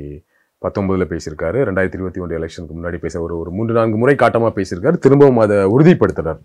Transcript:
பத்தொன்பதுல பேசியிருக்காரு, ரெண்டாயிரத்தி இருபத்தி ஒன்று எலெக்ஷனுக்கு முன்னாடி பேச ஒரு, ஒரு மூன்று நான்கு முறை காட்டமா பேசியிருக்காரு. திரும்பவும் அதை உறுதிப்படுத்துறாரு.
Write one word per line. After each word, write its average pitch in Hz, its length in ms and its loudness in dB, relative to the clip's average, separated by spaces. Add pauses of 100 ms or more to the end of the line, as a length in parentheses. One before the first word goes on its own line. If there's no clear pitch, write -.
(640)
பத்தொன்பதுல 95 420 -2
பேசியிருக்காரு, 82 580 -6
ரெண்டாயிரத்தி 92 320 -2
இருபத்தி 92 260 -8
ஒன்று 82 180 -8
எலெக்ஷனுக்கு 82 440 -12
முன்னாடி 87 140 -8
பேச 85 240 -8
ஒரு, 85 180 -6
ஒரு 82 120 -8
மூன்று 113 240 -4
நான்கு 113 220 0
முறை 127 180 2
காட்டமா 113 520 0
பேசியிருக்காரு. 110 320 -2
திரும்பவும் 139 380 6
அதை 104 200 4
உறுதிப்படுத்துறாரு. 98 880 2